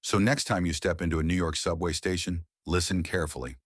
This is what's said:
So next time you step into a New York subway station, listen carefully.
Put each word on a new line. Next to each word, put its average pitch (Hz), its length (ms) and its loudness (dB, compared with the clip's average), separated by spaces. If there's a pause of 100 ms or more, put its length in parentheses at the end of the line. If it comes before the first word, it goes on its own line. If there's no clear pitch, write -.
So - 180 0
next 120 260 4
time 92 200 0
you 82 80 2
step 82 300 -2
into 82 160 0
a 78 60 2
New 85 100 2
York 85 220 0
subway 85 360 -2
station, 90 520 -2 (200)
listen 87 380 0
carefully. 73 640 -4